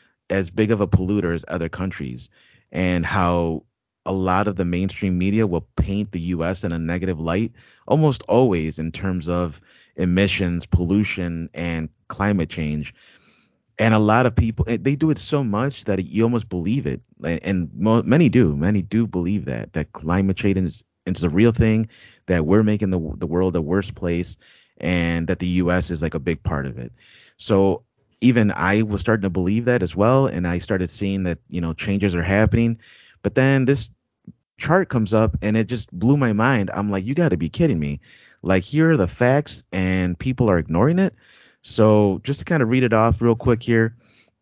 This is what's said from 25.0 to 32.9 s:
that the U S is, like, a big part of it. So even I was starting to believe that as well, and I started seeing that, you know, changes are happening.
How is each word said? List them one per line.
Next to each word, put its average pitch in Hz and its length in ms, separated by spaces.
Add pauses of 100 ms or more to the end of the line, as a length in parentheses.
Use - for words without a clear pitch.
that 90 100
the 90 100
U 90 220
S 90 220
is, 78 100
like, 82 140
a 78 40
big 76 220
part 73 240
of 64 140
it. 58 120 (460)
So 98 460 (360)
even 113 360
I 98 260
was 104 180
starting 113 220
to 95 80
believe 95 360
that 123 180
as 85 120
well, 123 300
and 90 220
I 87 100
started 90 320
seeing 98 360
that, 85 120 (120)
you 87 120
know, 82 120
changes 98 420
are 85 80
happening. 110 560 (440)